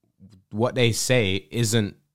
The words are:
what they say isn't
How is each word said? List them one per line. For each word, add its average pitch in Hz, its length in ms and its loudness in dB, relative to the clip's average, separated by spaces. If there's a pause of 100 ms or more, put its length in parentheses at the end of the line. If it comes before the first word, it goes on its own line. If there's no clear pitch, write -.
(520)
what 104 240 -2
they 120 160 2
say 104 600 0
isn't 110 440 0 (200)